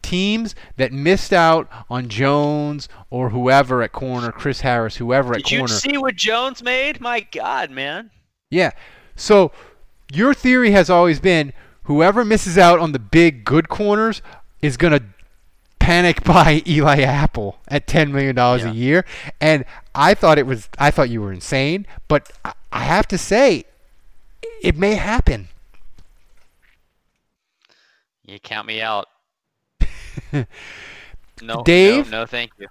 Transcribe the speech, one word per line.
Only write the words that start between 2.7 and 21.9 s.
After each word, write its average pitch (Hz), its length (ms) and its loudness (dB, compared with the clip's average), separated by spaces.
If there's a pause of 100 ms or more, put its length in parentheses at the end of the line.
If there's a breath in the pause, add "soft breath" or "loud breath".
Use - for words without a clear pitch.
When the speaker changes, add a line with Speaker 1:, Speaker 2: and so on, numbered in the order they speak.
Speaker 1:
or 123 200 -4
whoever 127 520 2
at 110 100 -4
corner, 123 380 -8
Chris 135 300 -8
Harris, 120 360 -2
whoever 123 380 -2
at 107 40 -4
Speaker 2:
Did - 120 -6
you - 80 -2
Speaker 1:
corner. 120 160 -4
Speaker 2:
see 277 240 -4
what 262 160 -4
Jones 240 480 -4
made? 262 380 -4
My 240 320 -6
God, 156 400 -6
man. 151 380 -10 (400)
Speaker 1:
Yeah. 165 200 0 (460 soft breath)
So 196 340 4 (640 soft breath)
your 226 200 2
theory 254 380 2
has 190 180 4
always 175 300 4
been 160 340 0 (320 soft breath)
whoever 185 400 2
misses 202 320 0
out 175 220 8
on 156 140 -2
the 135 60 -4
big 135 460 2
good 151 240 0
corners 208 540 -2 (400 loud breath)
is 139 140 -2
gonna 151 240 2 (800)
panic 170 440 4
<laughs> 175 80 2
buy 156 340 6
Eli 143 360 4
Apple 127 640 -2
at 139 220 -4
ten 151 240 2
million 139 240 -2
dollars 123 260 2
a 117 60 -4
Speaker 2:
Yeah. 110 60 -6
Speaker 1:
year. 139 300 0 (360 loud breath)
And 151 240 2 (300 loud breath)
I 165 200 4
thought 156 240 4
it 127 80 0
was, 131 220 -6 (100)
I 143 140 4
thought 131 180 0
you 113 100 -4
were 101 120 -6
insane, 139 540 -4 (200 soft breath)